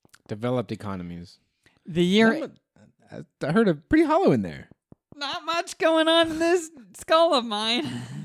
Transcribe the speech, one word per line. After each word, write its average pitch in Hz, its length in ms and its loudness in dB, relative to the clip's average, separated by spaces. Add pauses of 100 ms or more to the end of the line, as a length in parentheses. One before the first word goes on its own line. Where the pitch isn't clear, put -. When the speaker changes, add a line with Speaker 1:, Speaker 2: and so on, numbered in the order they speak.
(260)
Speaker 1:
Developed 117 460 -4
economies. 87 680 -10 (480)
Speaker 2:
The 175 180 -2
year 220 280 4
Speaker 1:
That - 80 -4
one, - 840 -16 (160)
I, 143 40 -4
I 147 60 -2
heard 214 160 4
a 165 60 2
pretty 311 300 2
hollow 311 280 4
in 110 100 2
there. 76 260 -10 (480)
Speaker 2:
Not 302 280 -10
much 339 340 -4
going 320 300 4
on 330 240 2
in 311 60 -6
this 330 320 0 (260)
skull 330 380 2
of 233 100 0
mine. 226 440 -4 (360)